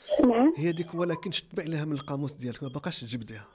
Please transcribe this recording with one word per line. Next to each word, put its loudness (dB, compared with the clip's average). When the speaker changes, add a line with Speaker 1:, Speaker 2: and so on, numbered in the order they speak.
Speaker 1:
نعم. 8
Speaker 2:
هي 2
ديك -4
ولكن -2
شتبع -6
لها -2
من -2
القاموس -4
ديالك، -8
ما -6
بقاش -6
تجبديها. -8